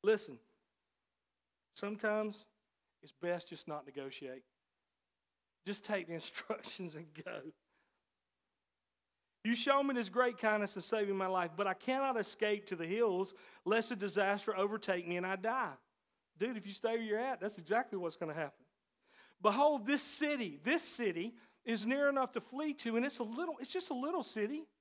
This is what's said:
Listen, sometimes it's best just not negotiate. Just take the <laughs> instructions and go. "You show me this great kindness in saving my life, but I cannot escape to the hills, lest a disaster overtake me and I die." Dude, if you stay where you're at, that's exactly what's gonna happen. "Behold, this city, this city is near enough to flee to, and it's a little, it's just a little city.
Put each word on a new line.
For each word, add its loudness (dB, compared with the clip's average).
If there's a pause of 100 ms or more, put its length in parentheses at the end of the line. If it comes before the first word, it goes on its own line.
Listen, 2 (1400)
sometimes -2 (560)
it's -20
best -2
just -12
not -8
negotiate. -10 (1200)
Just -8
take -4
the -8
<laughs> -6
instructions -8
and -12 (180)
go. -10 (2000)
"You 4
show 4
me 2
this 0
great 2
kindness 2
in -6
saving 0
my 2
life, 2
but 2
I 2
cannot 0
escape 0
to -4
the -4
hills, 2 (300)
lest 2
a -2
disaster 2
overtake 0
me 0
and 0
I 0
die." -2 (640)
Dude, 0
if -8
you -8
stay 0
where 2
you're 0
at, -2
that's -4
exactly 0
what's -4
gonna -4
happen. -6 (760)
"Behold, 6
this 2
city, 0
this 4
city 0 (300)
is 0
near 6
enough 2
to -2
flee -4
to, 0
and 4
it's -4
a 0
little, -4
it's -10
just -4
a -2
little -2
city. -4 (140)